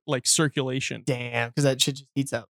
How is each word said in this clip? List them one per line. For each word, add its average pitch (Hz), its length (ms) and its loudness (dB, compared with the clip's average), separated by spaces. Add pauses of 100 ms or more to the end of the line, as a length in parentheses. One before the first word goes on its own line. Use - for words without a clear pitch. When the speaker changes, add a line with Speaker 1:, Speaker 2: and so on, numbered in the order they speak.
Speaker 1:
like, 135 200 0
circulation. 131 800 0
Speaker 2:
Damn, 120 460 -2
'cause 143 120 0
that 135 160 4
shit 143 160 0
just 139 180 -20
heats 135 180 -2
up. 113 200 -4